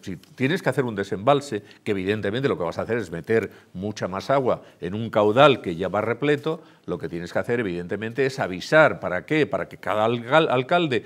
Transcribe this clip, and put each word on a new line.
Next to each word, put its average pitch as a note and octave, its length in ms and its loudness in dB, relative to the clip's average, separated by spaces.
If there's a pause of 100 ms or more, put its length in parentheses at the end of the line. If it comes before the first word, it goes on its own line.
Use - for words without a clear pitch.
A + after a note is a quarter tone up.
si F#2 140 -10
tienes C#3+ 460 -4
que - 80 0
hacer B2+ 160 2
un A2+ 100 -6
desembalse, G#2+ 640 0 (220)
que - 80 -2
evidentemente G2+ 560 0
lo F#2+ 100 0
que F2+ 60 -4
vas E2+ 140 -2
a - 60 -2
hacer A2+ 140 -2
es F#2 140 -6
meter F#2+ 400 0 (220)
mucha G#2 340 -6
más F#2+ 220 -6
agua B2+ 320 0 (180)
en F2+ 140 -8
un A2 160 -6
caudal A2 520 6
que F2+ 140 -4
ya F2+ 140 -4
va G2+ 100 -2
repleto, C#3+ 640 -2 (220)
lo F2 120 -4
que E2 120 -10
tienes E2+ 240 -8
que G#2+ 60 -2
hacer A#2+ 200 -2
evidentemente G#2 680 -4
es - 140 -4
avisar. G2+ 640 4
¿Para F2+ 240 -4
qué? D3+ 200 0
Para F2+ 220 -2
que - 80 -18
cada G#2+ 300 0
alcal-, A#2+ 440 2
alcalde C3 560 0